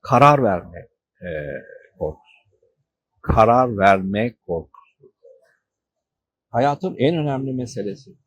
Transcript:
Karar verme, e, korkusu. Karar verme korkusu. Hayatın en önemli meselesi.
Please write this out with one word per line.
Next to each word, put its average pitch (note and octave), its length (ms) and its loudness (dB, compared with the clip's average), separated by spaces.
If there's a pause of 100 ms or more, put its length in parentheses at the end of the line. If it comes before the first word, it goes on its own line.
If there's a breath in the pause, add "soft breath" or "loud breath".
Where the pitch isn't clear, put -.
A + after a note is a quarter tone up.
Karar C#3 420 4
verme, F2+ 360 -4 (420)
e, F2+ 80 -12 (720)
korkusu. - 500 -14 (720)
Karar A#2 560 2
verme G2 580 2 (120)
korkusu. - 640 -12 (1400)
Hayatın C#3+ 480 -4
en D#3+ 200 0
önemli C3+ 360 -6
meselesi. G2+ 580 -10 (160)